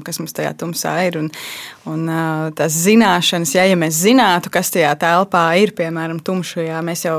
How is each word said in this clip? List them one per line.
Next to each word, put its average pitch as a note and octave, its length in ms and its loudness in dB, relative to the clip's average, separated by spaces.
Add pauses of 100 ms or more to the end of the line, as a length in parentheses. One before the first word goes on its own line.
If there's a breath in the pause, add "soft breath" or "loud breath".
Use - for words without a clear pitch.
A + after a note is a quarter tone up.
kas E3+ 160 -10
mums D#3+ 140 -10
tajā D3+ 200 -4
tumsā E3 380 -6 (160)
ir. E3 100 -6
Un, D#3 80 -4 (640 loud breath)
un, D#3+ 160 -4
ā, E3 140 -2 (340)
tās D#3 300 -2
zināšanas, F#3 720 4
ja, F#3 100 4
ja F#3+ 120 4
mēs D#3+ 260 0
zinātu, G#3 480 4
kas F3+ 180 0
tajā D3+ 300 2
telpā F3 400 2 (180)
ir, G#3+ 160 2
piemēram, E3 480 -6
tumšajā, E3 540 -6 (100)
mēs E3+ 160 -6
jau D#3+ 160 -2